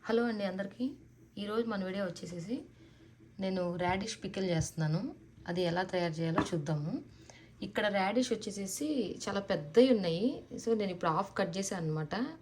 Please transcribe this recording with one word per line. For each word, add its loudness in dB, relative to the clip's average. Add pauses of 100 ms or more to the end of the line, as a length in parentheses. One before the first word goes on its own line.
(120)
హలో 4
అండి -2
అందరికీ. -4 (560)
ఈరోజు -2
మన -2
వీడియో -2
వచ్చేసేసి -6 (880)
నేను 0 (220)
రాడిష్ 0
పికిల్ -2
చేస్తున్నాను. 0 (480)
అది 0
ఎలా 0
తయారు 0
చేయాలో 2
చూద్దాము. -2 (640)
ఇక్కడ 0 (140)
రాడిష్ 2
వచ్చేసేసి -4 (400)
చాలా -2
పెద్దవి 8
ఉన్నాయి. 2 (380)
So, 2
నేను 0
ఇప్పుడు 0
హాఫ్ -2
కట్ 0
చేశాను -4
అనమాట. -2 (160)